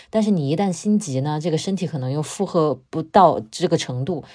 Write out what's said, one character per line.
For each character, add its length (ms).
但 140
是 80
你 180
一 80
旦 160
心 260
急 220
呢， 180
这 120
个 80
身 180
体 100
可 120
能 120
又 120
负 240
荷 420
不 140
到 360
这 180
个 80
程 260
度。 220